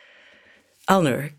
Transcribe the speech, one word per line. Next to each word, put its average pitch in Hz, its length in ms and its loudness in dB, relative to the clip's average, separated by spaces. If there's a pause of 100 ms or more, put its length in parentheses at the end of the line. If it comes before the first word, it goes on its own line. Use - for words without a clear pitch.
(880)
Alnor, 147 520 0